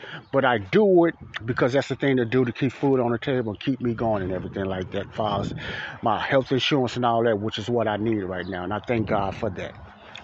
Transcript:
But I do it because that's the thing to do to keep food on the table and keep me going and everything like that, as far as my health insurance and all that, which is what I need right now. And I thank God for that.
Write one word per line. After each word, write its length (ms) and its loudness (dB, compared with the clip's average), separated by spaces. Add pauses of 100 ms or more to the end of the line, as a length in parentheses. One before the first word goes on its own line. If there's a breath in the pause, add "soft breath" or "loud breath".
(320 loud breath)
But 120 2
I 140 4
do 480 6
it 100 0 (280)
because 280 2
that's 160 2
the 80 -2
thing 220 2
to 60 2
do 200 4
to 80 -2
keep 200 -2
food 280 2
on 100 2
the 80 0
table 320 -2
and 100 -6
keep 200 -2
me 120 0
going 300 0
and 100 -4
everything 340 -4
like 260 -4
that, 160 -6
as 60 -18
far 260 -2
as 120 -4 (480 loud breath)
my 200 2
health 320 0
insurance 440 0
and 80 0
all 200 4
that, 140 2
which 200 -6
is 100 -6
what 200 2
I 80 0
need 260 0
right 240 -6
now. 160 -6
And 100 -6
I 60 -2
thank 300 0
God 260 0
for 160 -4
that. 240 -10 (500 loud breath)